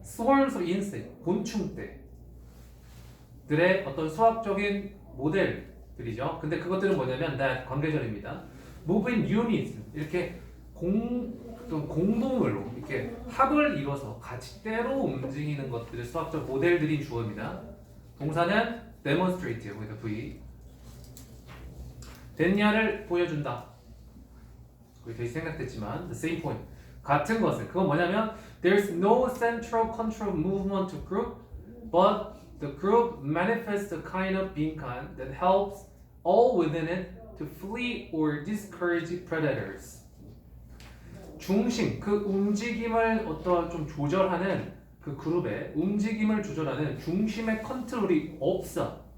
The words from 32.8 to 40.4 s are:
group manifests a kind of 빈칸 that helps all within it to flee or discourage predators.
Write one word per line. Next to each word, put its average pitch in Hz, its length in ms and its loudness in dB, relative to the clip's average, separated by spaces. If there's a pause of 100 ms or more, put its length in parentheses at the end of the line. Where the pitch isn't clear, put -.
group 208 420 4
manifests 202 720 0
a 151 100 -6
kind 190 360 -2
of 190 160 -2
빈칸 147 640 -4
that 135 180 -8
helps 196 500 2 (400)
all 220 340 8
within 160 300 2
it 185 220 -4 (260)
to 151 100 -8
flee 233 680 -6
or 151 320 2
discourage 175 840 -2
predators. 123 800 -2 (1300)